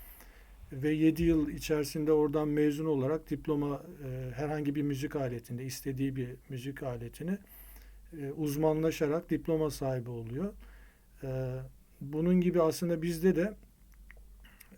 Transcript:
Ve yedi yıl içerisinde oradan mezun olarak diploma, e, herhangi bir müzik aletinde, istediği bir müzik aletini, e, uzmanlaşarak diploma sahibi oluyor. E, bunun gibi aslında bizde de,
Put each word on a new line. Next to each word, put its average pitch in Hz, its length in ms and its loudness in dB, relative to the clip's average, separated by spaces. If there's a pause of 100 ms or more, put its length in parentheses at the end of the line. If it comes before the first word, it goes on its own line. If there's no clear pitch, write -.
(720)
Ve 139 180 0
yedi 156 320 4
yıl 160 260 4
içerisinde 151 640 0
oradan 151 360 4
mezun 151 360 2
olarak 151 460 0
diploma, 143 520 -2 (220)
e, 127 300 -6
herhangi 147 400 -2
bir 147 80 -2
müzik 143 340 -2
aletinde, 123 480 -4
istediği 135 520 -4
bir 123 120 -4 (200)
müzik 139 340 -8
aletini, 131 560 -6 (840)
e, 139 100 -6
uzmanlaşarak 156 1000 0
diploma 156 400 0
sahibi 131 400 -4
oluyor. 123 420 -6 (680)
E, 131 360 -4 (420)
bunun 160 400 4
gibi 175 220 4
aslında 160 400 2
bizde 170 340 4
de, 202 180 0 (1200)